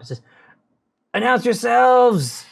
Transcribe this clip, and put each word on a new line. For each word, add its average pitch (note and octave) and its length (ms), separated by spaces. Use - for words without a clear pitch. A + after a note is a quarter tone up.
It B2+ 60
says, A#2+ 160
Announce A#3 300
yourselves! A#3+ 1080